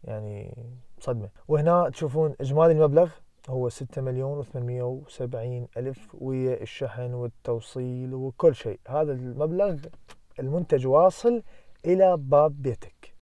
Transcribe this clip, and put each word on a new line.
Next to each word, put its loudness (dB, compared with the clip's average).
يعني -12
صدمة. -6
وهنا 4
تشوفون -2
إجمالي 4
المبلغ 6
هو -2
ستة -10
مليون -4
وثمانمية -6
وسبعين -8
ألف -10
ويا -2
الشحن -8
والتوصيل -6
وكل 2
شيء. -8
هذا -2
المبلغ -2
المنتج 0
واصل 4
إلى 6
باب 4
بيتك. -8